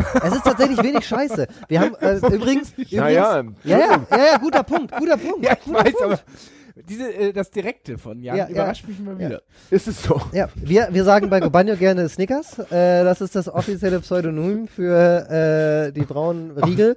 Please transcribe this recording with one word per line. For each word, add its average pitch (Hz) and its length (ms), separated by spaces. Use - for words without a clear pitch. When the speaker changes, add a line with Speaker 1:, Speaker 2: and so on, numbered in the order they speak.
Speaker 1:
Es 175 120
ist 269 80
tatsächlich 254 380
wenig 233 240
Scheiße. 226 400
Wir 165 140
haben, 226 180
äh, 196 200
Speaker 2:
<laughs> - 20
Wo 247 80
Speaker 1:
übrigens, 254 460
Speaker 2:
geht 262 160
die 190 40
Speaker 1:
übrigens, 214 80
Speaker 3:
Na 147 60
ja, - 20
Speaker 1:
ja, 185 240
ja, 147 40
Speaker 3:
Entschuldigung. 151 720
Speaker 1:
ja, - 80
ja, 277 80
guter 277 240
Punkt, 294 340
guter 302 200
Punkt, 339 280
Speaker 2:
Ja, - 80
ich - 100
Speaker 1:
guter 294 220
Speaker 2:
weiß, 254 80
Speaker 1:
Punkt. 480 100
Speaker 2:
aber 403 160
diese, 226 240
äh, 202 200
das 196 180
Direkte 180 480
von 120 240
Jan 123 140
Speaker 1:
Ja, 190 80
ja. 165 40
Speaker 2:
überrascht 196 380
mich 196 120
mal 196 220
Speaker 1:
Ja. 170 60
Speaker 2:
wieder. 123 140
Speaker 3:
Ist - 180
es - 140
so? - 180
Speaker 1:
Ja, 180 220
wir, 190 360
wir 190 120
sagen 202 260
bei 190 120
Gobanyo 180 340
gerne 180 340
Snickers. 262 480
Äh, 180 460
das 180 180
ist 190 140
das 185 120
offizielle 185 520
Pseudonym 180 680
für, 175 640
äh, 156 600
die 147 140
braunen 165 520
Riegel. 185 400